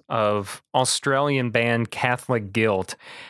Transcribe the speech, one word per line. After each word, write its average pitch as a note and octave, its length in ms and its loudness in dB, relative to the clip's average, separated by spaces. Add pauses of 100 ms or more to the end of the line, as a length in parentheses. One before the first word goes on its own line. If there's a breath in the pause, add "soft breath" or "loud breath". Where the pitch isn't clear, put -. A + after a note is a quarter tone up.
of G#2 540 0 (120)
Australian C3+ 760 0
band A#2 420 2
Catholic B2 600 -2
Guilt. G#2+ 440 0 (340 loud breath)